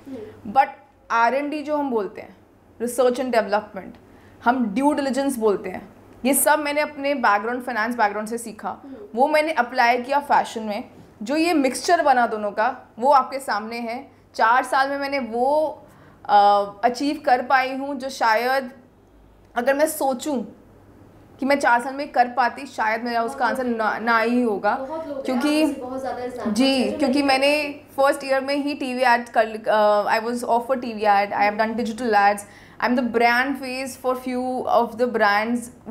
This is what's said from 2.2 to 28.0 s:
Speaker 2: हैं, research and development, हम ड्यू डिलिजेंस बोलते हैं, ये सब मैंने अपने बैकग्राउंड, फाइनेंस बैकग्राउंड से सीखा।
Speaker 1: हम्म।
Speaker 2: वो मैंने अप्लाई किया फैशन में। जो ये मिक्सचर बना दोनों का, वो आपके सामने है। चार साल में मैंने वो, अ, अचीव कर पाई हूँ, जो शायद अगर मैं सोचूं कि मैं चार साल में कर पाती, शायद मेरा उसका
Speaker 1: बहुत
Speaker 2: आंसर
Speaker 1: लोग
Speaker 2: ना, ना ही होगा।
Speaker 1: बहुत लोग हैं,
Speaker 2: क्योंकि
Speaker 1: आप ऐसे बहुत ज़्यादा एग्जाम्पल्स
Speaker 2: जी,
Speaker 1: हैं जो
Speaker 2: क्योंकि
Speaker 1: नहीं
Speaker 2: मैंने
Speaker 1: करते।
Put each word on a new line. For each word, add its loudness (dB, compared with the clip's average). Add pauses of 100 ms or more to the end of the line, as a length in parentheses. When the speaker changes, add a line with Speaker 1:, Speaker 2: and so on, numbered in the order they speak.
Speaker 2:
हैं, -20 (460)
research 2
and -4
development, -4 (460)
हम 2
ड्यू 4
डिलिजेंस 0
बोलते 0
हैं, -12 (360)
ये 4
सब 4
मैंने -2
अपने -2
बैकग्राउंड, 0
फाइनेंस -4
बैकग्राउंड 0
से -6
सीखा। -10
Speaker 1:
हम्म। -14 (180)
Speaker 2:
वो 2
मैंने 2
अप्लाई 2
किया 0
फैशन 0
में। -8 (320)
जो -2
ये 2
मिक्सचर 2
बना 4
दोनों -4
का, -2 (120)
वो 2
आपके 4
सामने -6
है। -8 (240)
चार 4
साल 0
में -4
मैंने -4
वो, -2 (420)
अ, 6 (200)
अचीव -2
कर 4
पाई 0
हूँ, -6
जो -8
शायद 0 (840)
अगर 2
मैं 2
सोचूं -2 (1000)
कि -4
मैं 2
चार 4
साल -8
में -10
कर 2
पाती, -2
शायद -4
मेरा -2
उसका -6
Speaker 1:
बहुत 0
Speaker 2:
आंसर -4
Speaker 1:
लोग -2
Speaker 2:
ना, -2
ना 2
ही 2
होगा। 0
Speaker 1:
बहुत -8
लोग -10
हैं, -8
Speaker 2:
क्योंकि 0
Speaker 1:
आप 2
ऐसे -8
बहुत -10
ज़्यादा -8
एग्जाम्पल्स -6
Speaker 2:
जी, 2
Speaker 1:
हैं 0
जो -6
Speaker 2:
क्योंकि 2
Speaker 1:
नहीं 0
Speaker 2:
मैंने 2
Speaker 1:
करते। -4